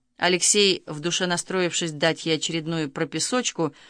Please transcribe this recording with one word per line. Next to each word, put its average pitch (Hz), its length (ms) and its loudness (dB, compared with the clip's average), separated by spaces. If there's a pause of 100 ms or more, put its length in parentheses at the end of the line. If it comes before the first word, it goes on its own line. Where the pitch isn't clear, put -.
(160)
Алексей, 185 720 2
в 151 140 -8
душе 170 260 0
настроившись 175 680 -2
дать 156 340 0
ей 160 100 2
очередную 160 540 -2
прописочку, 160 840 -2 (160)